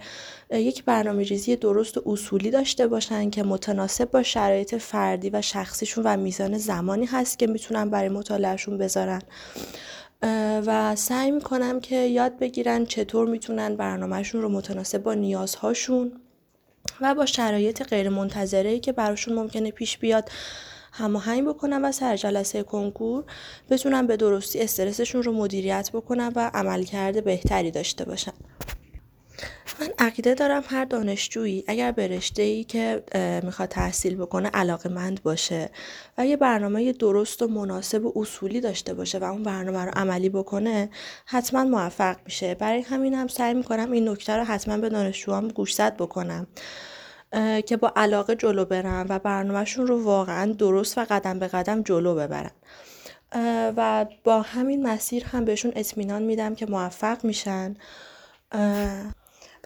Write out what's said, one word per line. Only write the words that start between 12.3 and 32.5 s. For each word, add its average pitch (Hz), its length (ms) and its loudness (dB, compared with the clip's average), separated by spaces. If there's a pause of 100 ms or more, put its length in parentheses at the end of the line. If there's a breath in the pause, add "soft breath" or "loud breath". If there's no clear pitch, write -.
بگیرن 240 480 2
چطور 226 420 0
می‌تونن 220 480 -2
برنامه‌شون 190 680 -2
رو 214 60 0
متناسب 196 540 -2
با 220 120 0
نیازهاشون 214 1000 0 (880)
و 269 140 4
با 277 120 2
شرایط 214 560 2
غیر 202 260 0
منتظره‌ای 196 720 0
که 262 120 0
براشون 226 420 0
ممکنه 220 360 -2
پیش - 280 -6
بیاد 220 320 2 (640 loud breath)
هماهنگ 220 560 0
بکنم 285 360 0
و 277 80 2
سر 254 240 0
جلسهٔ 202 460 0
کنکور 214 640 -2 (460 loud breath)
بتونم 262 360 4
به 226 100 4
درستی 202 440 2
استرسشون 220 640 0
رو 240 100 0
مدیریت 196 600 0
بکنم 240 440 -2
و 233 180 0
عملکرد 196 720 0
بهتری 185 460 2
داشته - 340 -2
باشم. 185 280 -6 (1500 loud breath)
من 302 80 -4 (100)
عقیده 233 360 2
دارم 285 340 2
هر 262 160 -2
دانشجویی 214 840 -2
اگر 240 240 0
به 214 160 0
رشته‌ای 208 560 -2